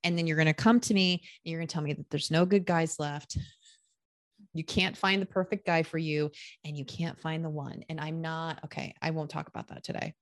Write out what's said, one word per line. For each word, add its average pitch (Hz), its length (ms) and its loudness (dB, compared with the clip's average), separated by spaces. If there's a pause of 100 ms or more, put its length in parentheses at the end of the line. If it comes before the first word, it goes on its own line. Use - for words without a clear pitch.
And 170 160 2
then 170 80 2
you're 156 100 2
gonna 156 160 6
come 226 280 6
to 247 120 -2
me 190 200 6
and - 380 -6
you're 165 80 -4
gonna 165 100 -4
tell 165 120 -4
me 147 140 -2
that - 160 -10
there's 147 200 -2
no 160 140 6
good 185 220 4
guys 165 340 2
left. 147 380 -4 (1120)
You 160 100 -6
can't 185 320 0
find 190 280 2
the 190 40 -2
perfect 190 380 -2
guy 165 180 4
for 160 140 -4
you, 151 340 0 (340)
and 151 120 -8
you 143 80 -6
can't 165 340 -6
find 160 240 -4
the 165 60 -4
one. 147 400 -8
And 160 100 -6
I'm 156 220 -4
not, 160 460 -6
okay, - 340 -8
I 160 120 -2
won't 156 180 -4
talk 151 180 -8
about - 200 -10
that - 160 -14
today. - 380 -6